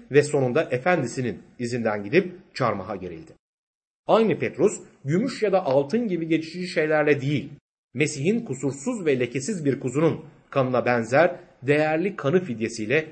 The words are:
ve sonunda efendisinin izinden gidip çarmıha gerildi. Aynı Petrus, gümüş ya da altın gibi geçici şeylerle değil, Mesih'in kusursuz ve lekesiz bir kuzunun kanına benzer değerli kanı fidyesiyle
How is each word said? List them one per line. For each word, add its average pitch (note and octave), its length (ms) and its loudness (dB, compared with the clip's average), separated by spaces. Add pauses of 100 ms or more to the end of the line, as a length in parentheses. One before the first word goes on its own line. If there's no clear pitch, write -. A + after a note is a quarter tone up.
(120)
ve C#3 120 8
sonunda C#3 400 2
efendisinin B2+ 800 -2 (160)
izinden A2+ 440 -2
gidip E3+ 300 2 (200)
çarmıha G#2 420 -2
gerildi. F2 360 -12 (760)
Aynı G3 320 4
Petrus, C3 420 0 (240)
gümüş G#3 380 -2
ya G3+ 80 2
da F#3 140 2
altın C#3+ 420 2
gibi E3 200 -2
geçici D#3+ 400 -2
şeylerle D3+ 540 2
değil, C3+ 280 -2 (440)
Mesih'in D3+ 520 0
kusursuz C#3+ 600 -4
ve C3+ 140 2
lekesiz C#3 460 -4
bir C3+ 140 0
kuzunun C3+ 460 -2 (240)
kanına B2+ 360 0
benzer B2 540 2 (240)
değerli D#3 520 0
kanı E3+ 280 0
fidyesiyle A2+ 680 -2